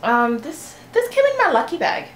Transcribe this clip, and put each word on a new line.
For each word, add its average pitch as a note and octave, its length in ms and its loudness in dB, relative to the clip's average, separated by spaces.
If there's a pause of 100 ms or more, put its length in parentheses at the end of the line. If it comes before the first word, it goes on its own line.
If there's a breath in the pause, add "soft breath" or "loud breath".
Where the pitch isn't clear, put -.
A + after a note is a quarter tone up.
Um, A#3+ 380 0
this, - 380 -14 (160)
this A#4+ 160 2
came C5+ 160 2
in C#5 120 2
my G#4+ 140 2
lucky C4+ 260 0
bag. - 380 -2